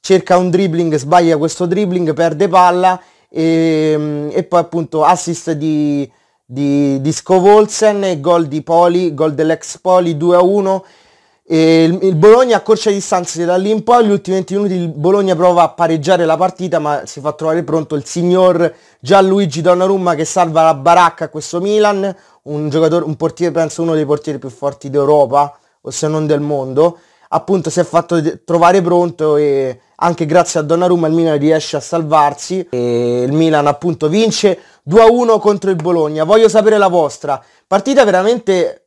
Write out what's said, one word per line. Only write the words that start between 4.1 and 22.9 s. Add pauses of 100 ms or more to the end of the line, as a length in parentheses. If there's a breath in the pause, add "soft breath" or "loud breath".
e
poi
appunto
assist
di, (320)
di,
di
Scovolsen
e
gol
di
Poli,
gol
dell'ex
Poli,
due
a
uno. (600 soft breath)
E
il,
il
Bologna
accorcia
distanze
da
lì
in
poi,
gli
ultimi
venti
minuti
il
Bologna
prova
a
pareggiare
la
partita
ma
si
fa
trovare
pronto
il
signor (260 loud breath)
Gianluigi
Donnarumma
che
salva
la
baracca
a
questo
Milan, (280 soft breath)
un
giocatore,